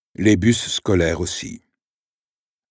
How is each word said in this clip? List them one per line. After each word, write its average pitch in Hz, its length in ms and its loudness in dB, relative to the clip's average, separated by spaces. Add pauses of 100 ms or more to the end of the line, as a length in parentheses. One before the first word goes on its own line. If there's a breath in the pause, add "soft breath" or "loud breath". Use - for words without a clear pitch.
(160)
Les 104 220 4
bus 113 320 0
scolaires 85 500 0
aussi. - 420 -8 (1080)